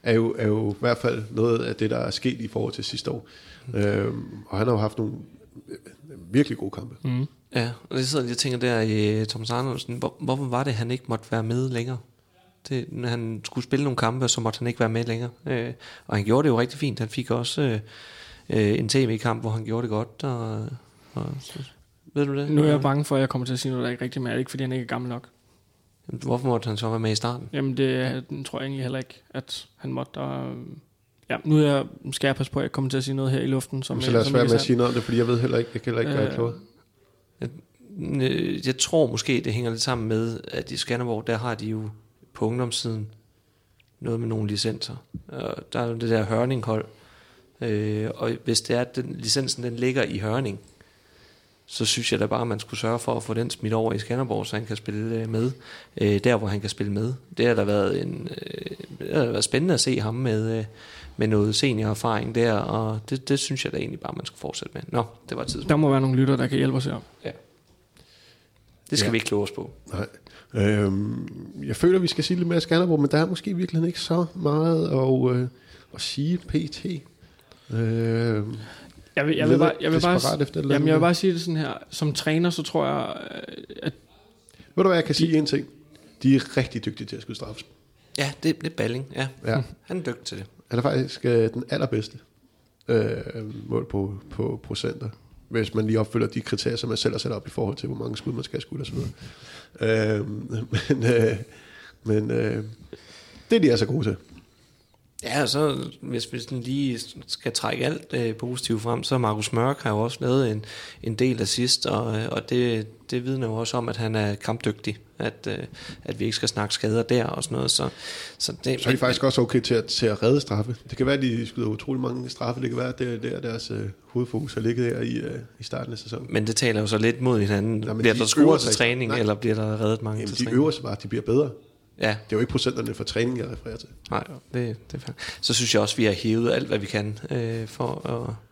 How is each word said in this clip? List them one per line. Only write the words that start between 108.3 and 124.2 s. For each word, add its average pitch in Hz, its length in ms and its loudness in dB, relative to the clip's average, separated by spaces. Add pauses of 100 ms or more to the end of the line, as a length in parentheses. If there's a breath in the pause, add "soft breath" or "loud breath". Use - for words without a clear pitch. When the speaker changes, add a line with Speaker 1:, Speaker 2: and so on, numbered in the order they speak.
Speaker 2:
positivt 120 460 -2
frem, 120 220 0
så 131 140 2
Markus 107 360 0
Mørk 123 280 2
har - 80 0
jo 104 100 2
også 117 220 0
lavet 127 300 4
en, 107 140 -4 (380 loud breath)
en 113 120 -2
del 127 260 2
assist, 120 440 2
og, 113 340 0
øh, 110 120 -2
og - 180 -4
det, 120 380 2 (240)
det 123 140 -2
vidner 131 220 -2
jo 110 60 -2
også 113 240 -2
om, 117 120 -2
at 104 80 -6
han 110 180 0
er 104 200 2
kampdygtig, 107 640 -4 (220)
at, - 300 -4
øh, 101 80 -4 (460 loud breath)
at 110 160 -8
vi 104 60 0
ikke 110 100 0
skal - 140 0
snakke 104 240 -2
skader 113 300 0
der 123 220 2
og - 180 -4
sådan - 120 -6
noget. - 160 0
Så, - 180 0 (480 loud breath)
så - 140 -4
det, - 120 -10
Speaker 1:
Så 127 80 0
er 131 60 2
de 120 120 -2
Speaker 2:
men 131 80 4
Speaker 1:
faktisk 123 260 2
også 135 180 4
okay 120 200 4
til - 120 0
at, 113 120 2
til - 200 0
at 104 180 2
redde 131 180 6
straffe. 110 340 -2 (140)
Det - 80 -10
kan 131 80 2
være, 139 100 2
at 139 60 0
de 117 260 0
skyder 117 200 -4
utrolig 127 340 -2
mange 127 280 -4
straffe. 123 320 -4
Det 127 80 -2
kan 120 80 -2
være, 123 120 -2
at 123 100 -10
det, 120 240 -4
det 120 120 -4
er - 40 -6
deres, 113 320 -6
øh, 107 180 -4 (180)
hovedfokus 123 460 -2